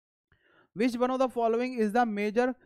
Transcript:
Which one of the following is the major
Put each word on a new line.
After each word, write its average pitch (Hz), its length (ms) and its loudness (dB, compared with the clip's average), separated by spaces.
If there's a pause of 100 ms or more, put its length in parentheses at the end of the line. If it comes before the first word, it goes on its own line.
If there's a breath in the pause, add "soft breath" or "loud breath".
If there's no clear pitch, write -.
(760 soft breath)
Which 233 240 0
one 247 120 0
of 254 100 0
the 262 80 2
following 233 500 0
is 214 140 0
the 240 160 4
major 208 440 0 (120 soft breath)